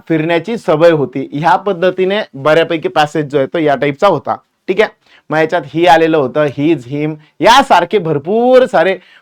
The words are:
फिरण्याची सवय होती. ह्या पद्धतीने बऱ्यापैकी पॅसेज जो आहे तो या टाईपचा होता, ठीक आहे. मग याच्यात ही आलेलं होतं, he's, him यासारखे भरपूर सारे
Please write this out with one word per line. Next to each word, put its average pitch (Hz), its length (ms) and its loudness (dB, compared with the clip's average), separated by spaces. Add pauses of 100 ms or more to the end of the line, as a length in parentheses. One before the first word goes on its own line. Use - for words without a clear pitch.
फिरण्याची 165 480 -2
सवय 170 340 2
होती. 135 420 -4
ह्या 165 220 0
पद्धतीने 185 640 -2 (140)
बऱ्यापैकी 156 540 0
पॅसेज 151 440 -2
जो 147 60 -2
आहे 135 100 0
तो 175 100 -6
या 147 180 0
टाईपचा 143 320 -2
होता, 139 280 -2 (320)
ठीक 190 140 0
आहे. 214 80 0 (400)
मग 147 80 -2
याच्यात 160 280 0
ही 160 200 -2
आलेलं 165 320 2
होतं, 143 280 0
he's, 143 340 -2 (140)
him 151 200 -4 (260)
यासारखे 208 580 2
भरपूर 208 680 2
सारे 180 280 0 (280)